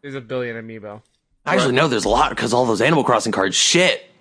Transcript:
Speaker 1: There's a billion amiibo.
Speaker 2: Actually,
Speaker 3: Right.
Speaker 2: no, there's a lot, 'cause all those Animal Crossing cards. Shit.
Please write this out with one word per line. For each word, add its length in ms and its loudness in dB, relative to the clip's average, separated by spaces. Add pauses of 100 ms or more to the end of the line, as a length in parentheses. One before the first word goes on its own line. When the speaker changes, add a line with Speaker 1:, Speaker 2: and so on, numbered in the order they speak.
Speaker 1:
There's 140 -16
a 40 -10
billion 360 -8
amiibo. 460 -16 (440)
Speaker 2:
Actually, 200 0
Speaker 3:
Right. 80 0
Speaker 2:
no, 140 2
there's 160 -2
a 40 0
lot, 280 2
'cause 160 -2
all 140 4
those 140 0
Animal 240 4
Crossing 280 2
cards. 220 0
Shit. 480 2 (180)